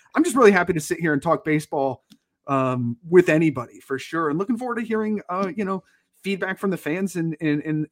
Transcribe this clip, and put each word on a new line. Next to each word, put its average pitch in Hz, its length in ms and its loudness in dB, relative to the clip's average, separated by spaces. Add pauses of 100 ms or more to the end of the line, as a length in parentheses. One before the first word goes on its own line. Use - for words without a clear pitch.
(160)
I'm 302 80 4
just 302 120 -2
really 240 160 8
happy 180 220 4
to 160 60 -4
sit 170 200 -4
here 165 140 2
and 139 80 0
talk 160 240 0
baseball, 147 580 -2 (440)
um, 127 500 0 (100)
with 180 220 6
anybody 156 500 0
for 135 200 -8
sure. 160 300 -4
And 151 100 -2
looking 214 180 -4
forward 240 180 -6
to 240 60 -4
hearing, 214 480 -2
uh, 185 260 -4
you 208 80 -4
know, 190 200 -4 (400)
feedback 190 360 -4
from 202 100 -2
the 170 80 0
fans 180 380 -4
and, 165 260 -4
and, 151 220 0
and, 156 280 -2